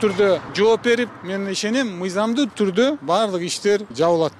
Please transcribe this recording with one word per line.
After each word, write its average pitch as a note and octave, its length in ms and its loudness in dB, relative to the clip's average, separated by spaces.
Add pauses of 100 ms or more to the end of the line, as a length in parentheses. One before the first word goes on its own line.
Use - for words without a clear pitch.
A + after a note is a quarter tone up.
түрдө G3 380 2 (140)
жооп A3 300 4
берип, A#3+ 260 2 (140)
мен G3 260 -6
ишенем, G#3+ 480 -2
мыйзамдуу G#3 480 -2 (120)
түрдө A3 440 0
баардык F#3 400 0
иштер G3+ 480 -2
жабылат D#3+ 500 2